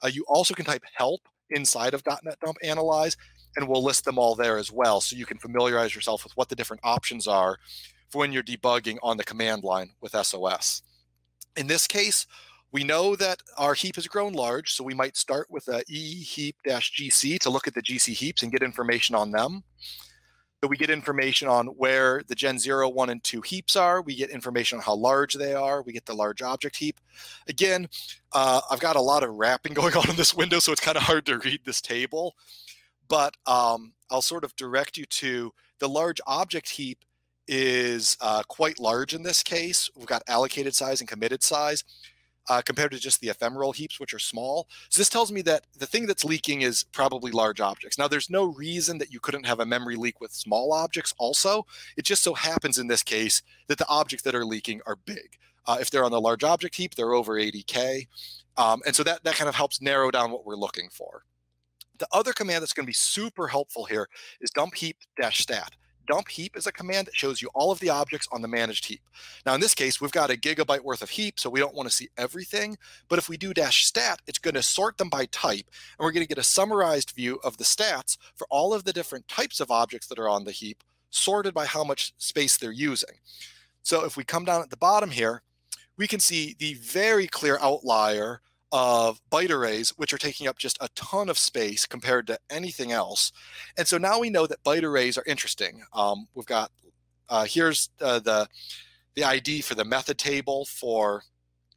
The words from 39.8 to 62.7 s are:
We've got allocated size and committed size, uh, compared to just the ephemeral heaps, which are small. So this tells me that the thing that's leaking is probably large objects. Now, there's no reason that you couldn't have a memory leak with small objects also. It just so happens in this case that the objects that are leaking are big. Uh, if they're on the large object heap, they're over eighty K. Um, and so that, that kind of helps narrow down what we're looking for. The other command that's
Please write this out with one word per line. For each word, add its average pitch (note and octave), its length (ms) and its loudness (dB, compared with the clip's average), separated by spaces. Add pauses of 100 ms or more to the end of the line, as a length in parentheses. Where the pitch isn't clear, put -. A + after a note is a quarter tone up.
We've A#2+ 100 -16
got A2+ 220 -2
allocated C3+ 480 0
size C3+ 240 0
and B2 80 -8
committed A#2 360 -2
size, D3 420 0 (640)
uh, B2 120 4
compared C#3+ 300 -2
to C3 80 -10
just C3 200 0
the A#2 100 -4
ephemeral C3 440 -2
heaps, D3+ 260 -10
which C3+ 140 -10
are G#2+ 60 -10
small. C3+ 480 -4 (220)
So - 100 4
this G3+ 100 4
tells A3+ 220 2
me G3+ 120 -4
that D#3 240 2 (100)
the C3+ 80 -6
thing A3+ 200 -2
that's G3+ 180 -2
leaking D3+ 380 -2
is B2 300 2
probably C3 400 0
large A2 280 2
objects. - 380 -2
Now, C#3+ 100 2
there's C#3+ 220 0
no F#3+ 160 2
reason E3 540 -4
that C#3 120 -6
you A#2+ 80 -14
couldn't C#3 260 -4
have A#2 140 0
a A2+ 60 2
memory A#2+ 300 -2
leak A#2 260 -6
with A2 120 -12
small A#2 380 0
objects D#3+ 460 -2
also. F#3+ 480 0 (320)
It D3 80 -6
just - 180 2
so F3 100 2
happens D#3 440 0
in B2 100 -2
this A#2 160 2
case A2 380 0 (260)
that D3 100 0
the D#3+ 100 0
objects D3 360 0
that C3 120 -2
are A#2+ 100 -2
leaking A2 400 -6
are G#2+ 100 -6
big. - 420 -16 (280)
Uh, B2 140 2
if B2+ 100 -2
they're C3+ 160 4
on A#2+ 60 2
the A#2 100 2
large A2+ 220 2
object E3+ 320 2
heap, F3+ 200 -6
they're A#2 180 0
over A2 240 2
eighty G#2 260 -2
K. C3 440 -2 (480)
Um, A#2 300 4
and C#3+ 100 0
so D3+ 80 4
that, E3 220 0
that - 100 2
kind D3+ 140 0
of C3 60 -4
helps D3 260 -2
narrow C3+ 300 2
down A#2+ 200 2
what A#2 140 -10
we're G#2 100 -8
looking F2+ 340 -6
for. - 360 -18 (720)
The - 160 -8
other G#3+ 180 2
command F#3 300 -2
that's D#3 120 -6